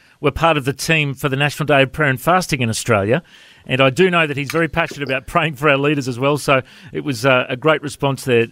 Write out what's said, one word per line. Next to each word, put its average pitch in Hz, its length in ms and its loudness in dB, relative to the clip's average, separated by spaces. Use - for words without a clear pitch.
were 160 100 2
part 160 240 2
of 143 80 -2
the 135 80 0
team 147 420 -2
for - 140 -6
the 131 80 -2
National 143 300 -2
Day 139 160 4
of 135 100 2
Prayer 151 180 0
and 127 120 -2
Fasting 170 400 0
in 117 80 0
Australia. 110 520 0
And 131 160 -2
I 135 80 6
do 180 200 2
know 170 180 2
that 139 100 -6
he's 139 140 -6
very 160 180 0
passionate 147 400 -4
about 135 160 -6
praying 160 300 -2
for 135 120 -2
our 143 100 4
leaders 143 300 0
as 120 120 -6
well. 143 180 2
So 135 240 2
it 151 100 -8
was, 131 220 -4
uh, 127 240 4
a 131 80 -4
great 151 240 2
response 139 420 -4
there, 117 280 2